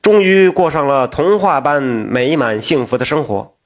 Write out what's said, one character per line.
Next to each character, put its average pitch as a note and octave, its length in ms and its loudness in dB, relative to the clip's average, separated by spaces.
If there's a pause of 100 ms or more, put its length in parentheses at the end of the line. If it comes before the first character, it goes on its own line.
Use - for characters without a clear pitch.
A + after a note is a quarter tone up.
终 G#3+ 200 4
于 F#3+ 280 4
过 F3+ 200 0
上 D3+ 160 -2
了 C3+ 220 0
童 F#3+ 320 0
话 E3+ 220 0
般 C#3+ 200 0
美 B2 540 -2
满 A#2 240 -2
幸 B2+ 260 -2
福 B2 120 -4
的 B2 80 -2
生 D3+ 180 -2
活。 G#2 320 -8 (100)